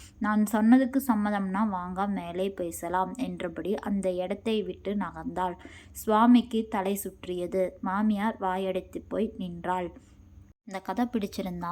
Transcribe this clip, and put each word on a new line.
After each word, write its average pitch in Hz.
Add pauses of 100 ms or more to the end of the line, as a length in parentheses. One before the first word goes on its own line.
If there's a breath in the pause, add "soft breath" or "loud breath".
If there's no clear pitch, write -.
(200 loud breath)
நான் 214
சொன்னதுக்கு 247
சம்மதம்னா 208
வாங்க, 185
மேலே 185
பேசலாம்" 180
என்றபடி 180
அந்த 196
இடத்தை 190
விட்டு 185
நகர்ந்தாள். 175 (360 loud breath)
சுவாமிக்கு 220
தலை 196
சுற்றியது. 180 (320)
மாமியார் 208
வாயடைத்து 185
போய் 208
நின்றாள். 175 (760)
இந்த 190
கதை 196
பிடிச்சிருந்தா 190